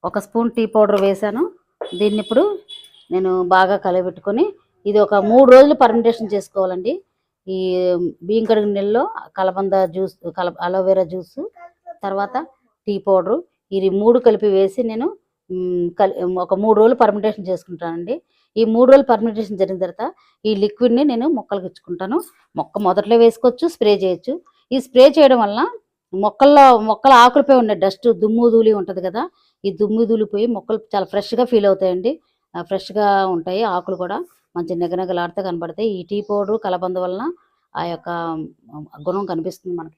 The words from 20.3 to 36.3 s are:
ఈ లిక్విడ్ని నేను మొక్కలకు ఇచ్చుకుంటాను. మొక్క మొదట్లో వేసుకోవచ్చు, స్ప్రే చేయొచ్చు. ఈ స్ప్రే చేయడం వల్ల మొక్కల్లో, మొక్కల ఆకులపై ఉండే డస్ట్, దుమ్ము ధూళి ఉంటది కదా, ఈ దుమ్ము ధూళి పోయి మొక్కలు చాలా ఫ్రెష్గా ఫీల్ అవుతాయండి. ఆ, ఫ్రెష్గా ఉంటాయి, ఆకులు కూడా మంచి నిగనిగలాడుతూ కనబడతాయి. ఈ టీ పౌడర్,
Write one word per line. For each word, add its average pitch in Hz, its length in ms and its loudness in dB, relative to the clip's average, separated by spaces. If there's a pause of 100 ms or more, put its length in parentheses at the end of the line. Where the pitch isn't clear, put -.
ఈ 214 100 0
లిక్విడ్ని 233 500 0
నేను 254 240 -2
మొక్కలకు 202 360 -4
ఇచ్చుకుంటాను. 190 580 -8 (340)
మొక్క - 220 -8
మొదట్లో 208 380 0
వేసుకోవచ్చు, 240 520 2
స్ప్రే 208 260 0
చేయొచ్చు. 190 460 -4 (320)
ఈ 262 80 -2
స్ప్రే 254 280 6
చేయడం 262 320 4
వల్ల 226 300 -2 (440)
మొక్కల్లో, 262 640 6
మొక్కల 220 340 2
ఆకులపై 262 420 6
ఉండే 220 200 2
డస్ట్, 190 340 -2
దుమ్ము 220 400 0
ధూళి 220 240 4
ఉంటది 190 280 -6
కదా, 202 300 -6 (340)
ఈ 196 80 -2
దుమ్ము 214 320 -2
ధూళి 214 200 -2
పోయి 208 220 -4
మొక్కలు 220 340 -6 (140)
చాలా 190 120 -2
ఫ్రెష్గా 208 380 -4
ఫీల్ 220 220 0
అవుతాయండి. 190 540 -2 (360)
ఆ, 170 60 -10
ఫ్రెష్గా 196 640 -2
ఉంటాయి, 185 360 -4
ఆకులు 180 340 -4
కూడా 190 280 -8 (320)
మంచి 175 180 -6
నిగనిగలాడుతూ 175 680 -6
కనబడతాయి. 175 460 -6
ఈ 190 140 -8
టీ 202 180 -6
పౌడర్, 208 440 -4